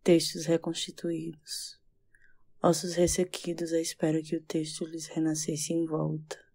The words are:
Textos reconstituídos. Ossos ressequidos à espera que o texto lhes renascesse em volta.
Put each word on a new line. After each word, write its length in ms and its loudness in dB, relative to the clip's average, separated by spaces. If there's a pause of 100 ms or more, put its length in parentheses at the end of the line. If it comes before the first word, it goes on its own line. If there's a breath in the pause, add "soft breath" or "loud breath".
Textos 440 4
reconstituídos. 1300 -4 (840 soft breath)
Ossos 320 2
ressequidos 800 0
à 60 4
espera 440 0
que 120 -4
o 60 -4
texto 440 -4
lhes 200 -10
renascesse 680 -2
em 140 2
volta. 580 -4 (100)